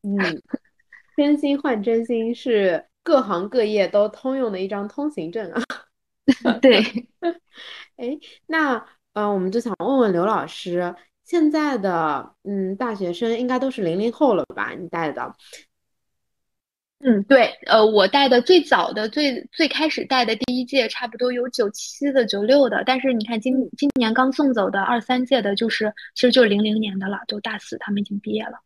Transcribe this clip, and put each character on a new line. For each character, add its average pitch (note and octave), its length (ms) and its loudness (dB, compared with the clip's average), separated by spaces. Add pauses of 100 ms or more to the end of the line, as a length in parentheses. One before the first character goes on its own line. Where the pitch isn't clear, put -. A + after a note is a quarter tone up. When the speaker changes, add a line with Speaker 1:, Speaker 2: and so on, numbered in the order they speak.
Speaker 1:
嗯， F#3+ 340 -2 (300)
<laughs> - 460 -16
真 D4 180 4
心 C#4+ 240 -2
换 B3 240 -2
真 A#3 220 0
心 A#3 280 -2
是 G3+ 520 0 (180)
各 D4+ 180 4
行 G3 280 -4
各 B3 140 2
业 G#3 240 0
都 G#3 220 2
通 C4 280 -6
用 A#3+ 140 -2
的 F#3 80 -6
一 F#3+ 80 -4
张 G3+ 200 -6
通 C#4+ 220 -6
行 E3+ 220 -8
证 F#3+ 200 -8
啊。 - 100 -4 (680)
Speaker 2:
<laughs> A#3+ 340 2
对。 A3+ 200 8 (400)
Speaker 1:
<laughs> - 760 -10
哎， B3+ 200 -6 (300)
那， D4 360 0 (300)
呃， G#3 180 0
我 G3+ 60 0
们 F#3 140 -2
就 A3+ 80 0
想 A3+ 200 -6
问 B3+ 200 0
问 A3 120 4
刘 F3 140 2
老 G3 220 0
师， F3 480 -6 (280)
现 D#4 280 0
在 D4+ 260 -2
的， E3 560 -2 (100)
嗯， G3 320 -4
大 A#3 200 -6
学 F#3 160 -6
生 A3+ 260 -4
应 B3 80 -4
该 B3+ 140 -2
都 C4 100 -2
是 B3 120 -8
零 E3+ 180 -2
零 A3+ 120 0
后 C4 220 2
了 E3 120 0 (100)
吧？ - 160 -6
你 D#3 160 -12
带 E3 240 -4
的？ B2 240 -10 (1700)
Speaker 2:
嗯， A3 200 2
对， B3 220 6 (200)
呃， G#3+ 180 6
我 G#3 240 6
带 C#4 220 4
的 B3 120 6
最 F4+ 200 6
早 G3 320 0
的， G#3+ 160 -4
最， C#4 420 -2
最 D#4 160 0
开 D4+ 220 -2
始 - 160 -6
带 C4 180 2
的 A3 120 0
第 B3 200 -4
一 B3+ 80 -4
届， B3 240 0
差 B3 200 -8
不 A3+ 100 -12
多 B3 160 -2
有 B3 160 -4
九 A3 220 0
七 - 400 -4
的、 C4 140 4
九 G3+ 180 -4
六 C4 260 6
的， G3+ 160 -2
但 B3+ 160 0
是 C4+ 100 0
你 A3 140 -2
看 A#3 140 -4
今， B3+ 180 -2
Speaker 1:
嗯。 C4 180 -2
Speaker 2:
今 C#4+ 200 0
年 A3+ 180 2
刚 C4 180 2
送 C4+ 220 0
走 G3+ 160 0
的 G3 120 -2
二 A#3 200 -2
三 B3+ 240 -2
届 B3 160 2
的， G3+ 140 -2
就 A3+ 120 -2
是， G#3+ 240 -4 (220)
其 - 80 -4
实 B3 100 6
就 B3 120 6
是 A3 40 6
零 G3+ 160 2
零 G#3+ 160 0
年 G3+ 200 -4
的 F#3+ 80 -6
了， G3+ 200 -6
都 G#3 120 -8
大 G#3+ 180 -8
四， - 220 -12
他 - 120 -8
们 G3+ 100 -2
已 - 20 -2
经 G3+ 160 -6
毕 G#3+ 120 -8
业 G#3+ 120 -4
了。 - 220 -14